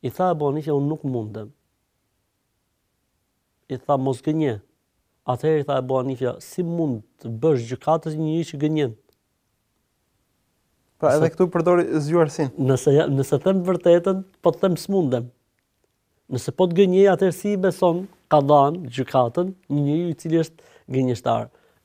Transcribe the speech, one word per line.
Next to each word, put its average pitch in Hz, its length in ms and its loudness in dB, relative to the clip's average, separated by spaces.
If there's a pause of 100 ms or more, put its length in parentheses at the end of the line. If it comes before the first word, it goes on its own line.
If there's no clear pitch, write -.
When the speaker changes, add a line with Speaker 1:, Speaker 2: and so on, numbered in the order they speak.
Speaker 1:
I 127 80 -6
tha 185 200 -2
Ebu 147 220 -2
Hanifja, 147 220 -4
"Unë 143 140 0
nuk 156 160 -6
mundem." 110 480 -8 (2250)
I 131 80 -8
tha, 139 200 -2
"Mos 131 260 -2
gënje." 151 380 -2 (680)
Atëherë 151 340 0
i 135 40 -6
tha 139 140 -4
Ebu 131 200 -2
Hanifja, 127 420 -4
"Si - 220 -10
mund 160 400 -4 (180)
të 117 200 -10
bësh 131 260 0
gjykatës 156 480 -4
një 160 100 -4
njeri 160 200 -2
që 143 180 -12
gënjen?" 151 320 -2 (2000)
Speaker 2:
Pra, 147 160 2
edhe 160 140 2
Speaker 1:
Nëse 160 80 -4
Speaker 2:
këtu 185 180 2
përdori 175 300 4 (180)
zgjuarsin. 156 460 0 (100)
Speaker 1:
Nëse 135 360 2
ja, 156 120 6
nëse 135 380 0
them 190 220 2
vërtetën, 180 580 2 (180)
po 175 80 4
të - 140 -4
them 185 160 2
s'mundem. 127 480 -2 (1000)
Nëse 131 280 -6
po 185 80 4
të 175 140 0
gënjej, 196 320 6
atëherë 180 240 0
si 208 180 -4
i 185 60 -4
beson 180 420 0 (260)
kadhan, 147 640 4
gjykatën, 127 640 -2 (180)
një 147 140 0
njeriu 160 260 -2
i 160 80 -6
cili 165 240 -2
është - 240 -10 (300)
gënjeshtar? 120 520 -2 (360)